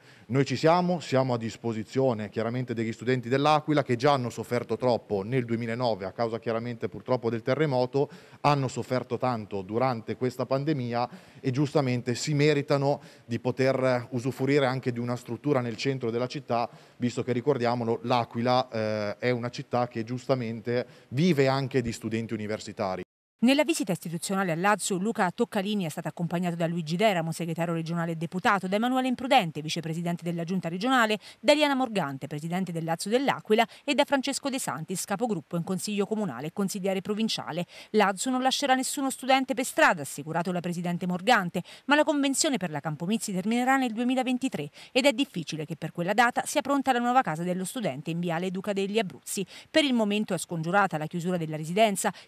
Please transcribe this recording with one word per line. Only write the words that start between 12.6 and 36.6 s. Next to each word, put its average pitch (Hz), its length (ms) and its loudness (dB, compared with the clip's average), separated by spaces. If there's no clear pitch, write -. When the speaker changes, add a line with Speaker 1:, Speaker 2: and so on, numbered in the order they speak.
Speaker 1:
di 117 160 -4
poter 127 720 2
usufruire 131 560 2
anche 127 260 -2
di 117 60 -4
una 120 180 -2
struttura 123 460 0
nel 117 160 -4
centro 135 320 -2
della 120 160 0
città, 120 420 -2
visto 120 240 -2
che 123 100 -2
ricordiamolo, 120 680 2
l'Aquila, 123 680 2
eh, 107 480 -2
è 120 100 0
una 120 220 -2
città 123 360 -2
che 113 160 -6
giustamente 120 840 -2
vive 139 380 4
anche 131 360 2
di 117 80 -2
studenti 110 420 -4
universitari. 104 680 -6
Speaker 2:
Nella 277 200 6
visita 294 280 0
istituzionale 180 600 -2
al 156 80 0
Lazio, 202 380 2
Luca 202 340 0
Toccalini 208 540 -2
è 156 40 -2
stato 165 180 -8
accompagnato 175 480 -2
da 170 120 0
Luigi 170 280 -2
Deramo, 175 360 2
segretario 170 420 -4
regionale 165 380 -4
e 165 40 -4
deputato, 185 520 0
da 185 80 -2
Emanuele 254 320 0
Imprudente, 240 540 2
vicepresidente 165 600 -4
della 170 200 -4
giunta 170 260 -4
regionale, 220 480 2
da 285 140 4
Eliana 294 200 4
Morgante, 190 540 -2
presidente 170 440 -4
del 165 120 -4
Lazio 165 260 -4
dell'Aquila, 226 560 4
e 285 120 0
da 277 100 4
Francesco 277 440 0
De 262 100 -4
Santis, 156 460 -6
capogruppo 202 520 -2
in 170 60 0
consiglio 196 420 -2
comunale 175 400 -4
e 160 80 -6
consigliere 190 480 -2